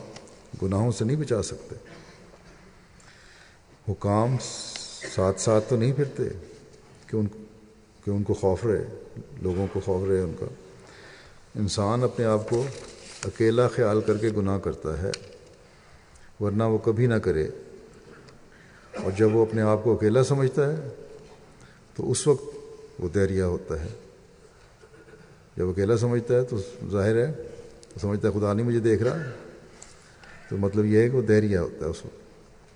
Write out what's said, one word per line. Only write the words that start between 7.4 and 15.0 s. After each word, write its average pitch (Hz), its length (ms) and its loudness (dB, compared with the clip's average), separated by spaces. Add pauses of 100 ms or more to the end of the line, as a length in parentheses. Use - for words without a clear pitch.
کہ 101 60 -4
ان 101 120 0
کو 101 120 0
خوف 95 320 2
رہے، 104 180 2 (580)
لوگوں 92 300 0
کو 98 80 -2
خوف 95 280 -2
رہے 95 120 4
ان 85 180 -4
کا۔ - 80 -6 (1080)
انسان 107 500 0
اپنے 120 200 0
آپ 107 260 0
کو 120 140 0 (600)
اکیلا 113 440 2
خیال 107 320 2
کر 107 180 2
کے 110 180 0
گناہ 98 220 0
کرتا 78 440 -4